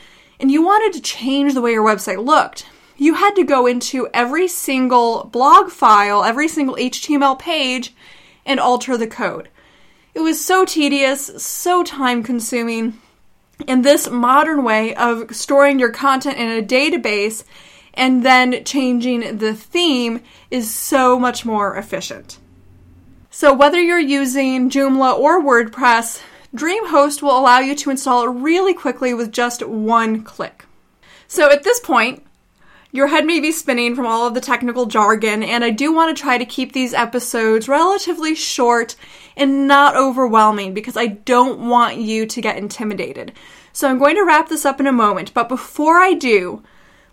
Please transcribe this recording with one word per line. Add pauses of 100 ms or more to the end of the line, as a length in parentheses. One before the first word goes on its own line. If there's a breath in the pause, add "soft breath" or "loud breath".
(400 soft breath)
and
you
wanted
to
change
the
way
your
website
looked, (320 soft breath)
you
had
to
go
into
every
single
blog
file,
every
single
H
T
M
L
page, (500 soft breath)
and
alter
the
code. (640 soft breath)
It
was
so
tedious, (180)
so
time-consuming. (680 soft breath)
And
this
modern
way
of
storing
your
content
in
a
database (500 soft breath)
and
then
changing
the
theme (280 soft breath)
is
so
much
more
efficient. (920)
So
whether
you're
using
Joomla
or
WordPress, (340 loud breath)
DreamHost
will
allow
you
to
install
it
really
quickly
with
just
one
click. (640 soft breath)
So
at
this
point, (640 soft breath)
your
head
may
be
spinning
from
all
of
the
technical
jargon,
and
I
do
want
to
try
to
keep
these
episodes
relatively
short (400 loud breath)
and
not
overwhelming
because
I
don't
want
you
to
get
intimidated. (400 loud breath)
So
I'm
going
to
wrap
this
up
in
a
moment,
but
before
I
do, (500 soft breath)